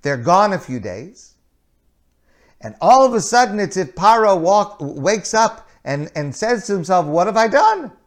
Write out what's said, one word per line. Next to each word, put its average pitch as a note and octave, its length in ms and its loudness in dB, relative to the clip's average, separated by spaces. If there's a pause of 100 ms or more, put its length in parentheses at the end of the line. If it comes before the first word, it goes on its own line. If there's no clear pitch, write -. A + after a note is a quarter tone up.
They're C#3+ 160 -4
gone F#3 340 2
a F3 60 -4
few B2+ 200 -10
days. G#2+ 560 -14 (1300)
And A2 200 -16
all F#3 240 6
of F3 100 0
a G#3 60 0
sudden, A3+ 380 0
it's F#3+ 180 -4
if F#3 180 -4
Paro G#3 440 4
walk, G3 420 0
wakes D3+ 540 -4
up A3 340 0 (160)
and, C#3+ 300 -6
and C#3+ 200 -8
says A3+ 320 -4
to G3+ 80 -4
himself, F3+ 320 -2
"What E3+ 200 0
have G#3+ 100 -4
I A3+ 120 2
done? F4 440 0 (140)